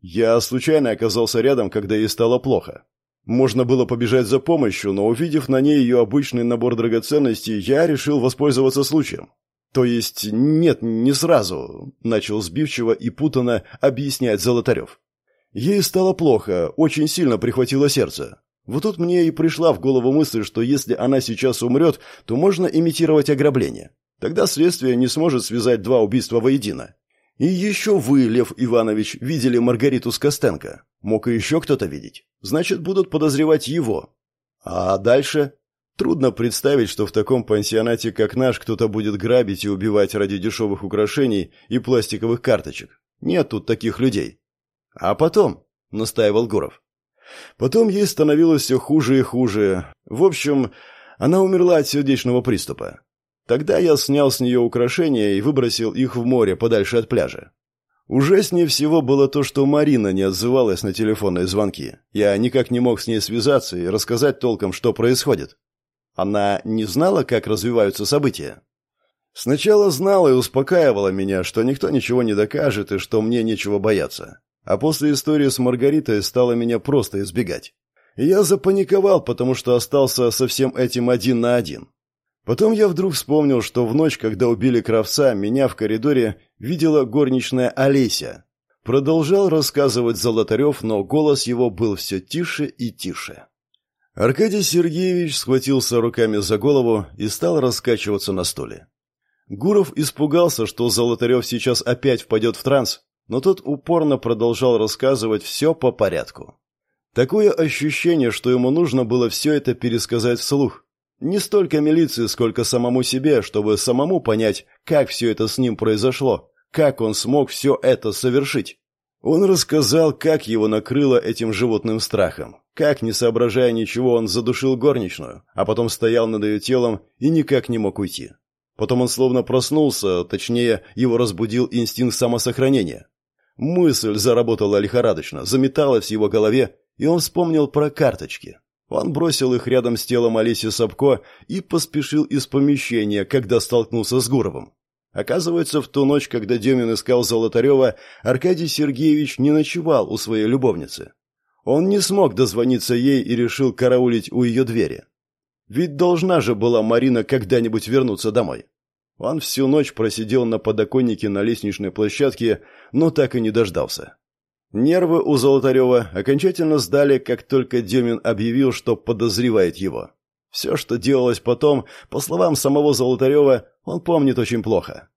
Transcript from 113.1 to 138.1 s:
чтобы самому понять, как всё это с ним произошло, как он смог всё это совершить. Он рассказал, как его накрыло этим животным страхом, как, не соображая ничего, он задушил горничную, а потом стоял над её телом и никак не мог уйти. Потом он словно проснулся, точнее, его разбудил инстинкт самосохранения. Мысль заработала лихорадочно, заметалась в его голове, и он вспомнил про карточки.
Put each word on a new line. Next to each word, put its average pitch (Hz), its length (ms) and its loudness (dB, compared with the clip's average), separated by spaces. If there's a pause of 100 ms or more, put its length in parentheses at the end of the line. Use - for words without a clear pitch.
чтобы 104 340 0
самому 139 440 0
понять, 110 460 -2 (180)
как 143 240 0
всё 117 220 -2
это 110 180 -2
с - 100 -8
ним 123 180 0
произошло, 113 760 0 (180)
как 151 300 0
он 110 120 0
смог 131 380 0
всё - 320 0
это 175 300 2
совершить. 127 640 -2 (420)
Он 160 220 2
рассказал, 156 720 2
как 156 340 0
его 110 220 2
накрыло 127 500 2
этим 113 340 -4
животным 110 460 -2
страхом, 82 600 -4 (140)
как, 147 300 0
не 113 80 -2
соображая 117 640 2
ничего, 117 420 0
он 113 140 0
задушил 123 480 -2
горничную, 110 640 -4 (120)
а 95 100 0
потом 113 240 -2
стоял 113 400 0
над 110 160 -2
её 104 160 -2
телом 120 400 0 (180)
и 135 120 0
никак 139 380 0
не 117 100 -2
мог 101 200 -4
уйти. 90 320 -8 (460)
Потом 123 240 0
он 123 80 2
словно 127 340 2
проснулся, 123 800 0
точнее, 117 600 -2 (100)
его 117 240 2
разбудил 113 500 -2
инстинкт 120 460 -2
самосохранения. 120 920 -2 (480)
Мысль 147 580 0
заработала 110 640 2
лихорадочно, 101 680 0
заметалась 131 600 2
в - 60 -8
его 107 160 0
голове, 107 480 2 (200)
и - 100 -4
он 170 120 2
вспомнил 160 480 0
про 147 240 -2
карточки. - 680 -4 (300)